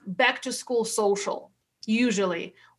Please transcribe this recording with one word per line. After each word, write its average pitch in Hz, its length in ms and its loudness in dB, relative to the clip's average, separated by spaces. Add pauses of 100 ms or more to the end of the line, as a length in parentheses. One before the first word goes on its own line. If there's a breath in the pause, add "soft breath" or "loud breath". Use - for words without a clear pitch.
back 254 360 2
to 254 100 -6
school 233 320 -2
social, - 680 -2 (340)
usually. 202 680 0 (260 soft breath)